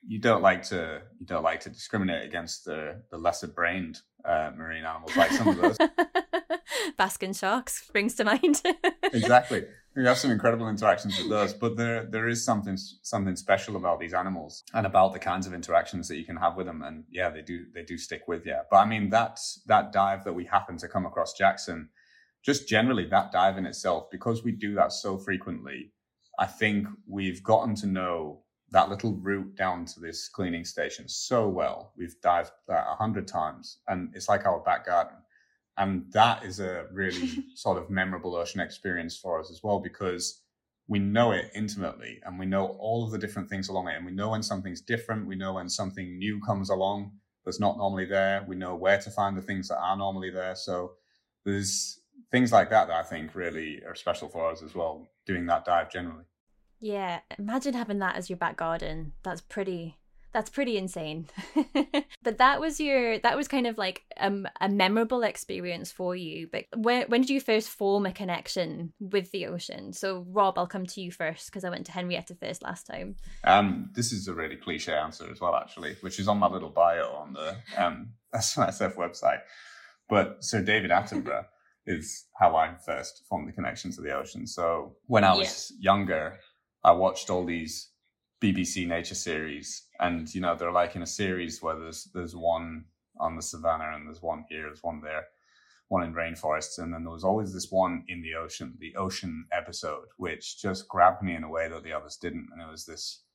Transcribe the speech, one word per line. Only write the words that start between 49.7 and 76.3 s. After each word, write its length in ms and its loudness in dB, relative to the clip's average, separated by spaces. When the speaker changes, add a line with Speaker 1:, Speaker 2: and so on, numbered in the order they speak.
Speaker 1:
are 200 0
normally 320 -4
there. 240 -4
So 380 -6
there's 560 -2
things 220 4
like 180 8
that 180 6
that 80 0
I 60 0
think 320 -8
really 520 -6
are 80 -12
special 360 -4
for 200 -2
us 120 -10
as 120 -16
well, 340 -4
doing 200 -4
that 200 2
dive 240 2
generally. 340 -10
Speaker 2:
Yeah, 360 -4
imagine 360 -2
having 260 -2
that 160 0
as 120 -6
your 100 -6
back 180 -2
garden. 560 -4
That's 180 -6
pretty, 580 -6
that's 180 -2
pretty 260 0
insane. 520 -6
<laughs> 140 4
But 140 0
that 220 8
was 200 -2
your, 380 2
that 180 4
was 120 -2
kind 180 2
of 120 -2
like, 240 -2
um, 280 0
a 80 2
memorable 540 4
experience 680 -4
for 240 -4
you. 360 -8
But 160 -4
when, 320 2
when 140 6
did 80 2
you 100 4
first 280 2
form 380 2
a 60 -2
connection 880 -4
with 320 -2
the 140 -4
ocean? 460 -10
So 360 -4
Rob, 280 4
I'll 120 0
come 180 -6
to 140 -12
you 100 -8
first, 420 -6
'cause 120 -10
I 60 -4
went 160 -8
to 60 -18
Henrietta 440 -6
first 260 -8
last 240 -10
time. 300 -10
Speaker 1:
Um, 500 6
this 180 -2
is 160 -6
a 60 -6
really 220 -6
cliche 380 -6
answer 360 -4
as 100 -12
well, 160 2
actually, 440 -6
which 200 -8
is 80 0
on 100 4